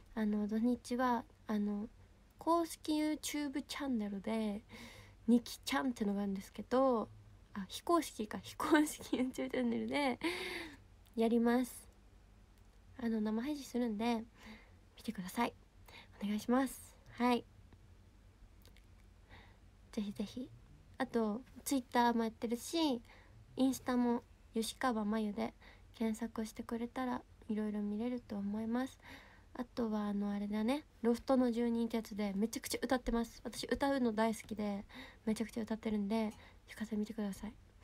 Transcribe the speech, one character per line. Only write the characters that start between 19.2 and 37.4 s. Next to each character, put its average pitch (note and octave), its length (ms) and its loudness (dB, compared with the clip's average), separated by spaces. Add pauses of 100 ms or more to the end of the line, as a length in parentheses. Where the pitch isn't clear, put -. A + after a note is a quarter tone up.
ぜ A3 100 -2
ひ G3+ 100 -4
ぜ G#3 120 -6
ひ。 B3+ 240 -10 (480)
あ B3+ 100 -2
と、 A3+ 360 0 (220)
Twitter A#3+ 500 4
も A3+ 100 4
や A3+ 60 0
っ - 20 -6
て A#3 160 -4
る A#3 80 0
し、 D4 460 0 (540)
イ C4 100 6
ン C4 80 2
ス - 60 -8
タ B3+ 160 0
も A#3+ 260 4 (300)
吉 A3 240 -2
川 A3 280 0
真 A3 160 0
由 G#3 120 -2
で A3 220 -4 (400)
検 A3 240 0
索 A3+ 260 -4
し A3 80 -8
て A#3 120 -10
く A#3 120 -4
れ A#3+ 120 -4
た B3+ 180 -4
ら、 B3 160 -2 (260)
い G#3+ 60 -2
ろ G#3+ 140 0
い G#3 40 -2
ろ G#3 100 -2
見 G#3 160 -2
れ A#3+ 120 -2
る B3 100 -4
と G#3+ 160 -8
思 G3+ 240 -2
い A3+ 60 -4
ま B3 200 0
す。 - 120 -14 (560)
あ B3+ 100 -6
と A#3 260 -2
は、 G#3 180 0
あ G3+ 60 0
の、 G3+ 160 0
あ G3+ 80 -2
れ G3+ 100 -2
だ G#3+ 160 0
ね、 C#4 200 0 (180)
ロ A#3 120 4
フ A#3 80 -2
ト C4+ 140 4
の B3 160 4
住 A#3+ 160 2
人 A#3 180 2
っ A3+ 40 -6
て - 60 -2
や A3 60 0
つ G#3+ 140 -10
で、 G3+ 180 -2
め G#3 140 2
ち C4 100 -8
ゃ - 20 -4
く - 80 -10
ち - 80 -2
ゃ - 60 -10
歌 B3+ 140 2
っ - 20 -4
て B3 140 -2
ま A#3 120 2
す。 - 200 -10
私、 - 220 -8
歌 C#4 240 2
う C#4 100 2
の A#3+ 120 4
大 A3 220 2
好 - 80 -8
き - 120 -10
で、 G3+ 300 -4 (400)
め A3 100 2
ち A#3 80 -2
ゃ - 20 0
く G#3+ 60 -6
ち A#3 100 -4
ゃ - 20 -2
歌 A3 120 -4
っ A3 40 -4
て A3 120 -4
る G#3+ 80 2
ん G3+ 100 0
で、 A3 240 0 (360)
聞 - 80 -16
か A3 80 -6
せ - 60 -8
て A3 60 -2
み G#3 100 0
て A3 80 -10
く G#3+ 80 -4
だ G3+ 100 -2
さ G3+ 160 -8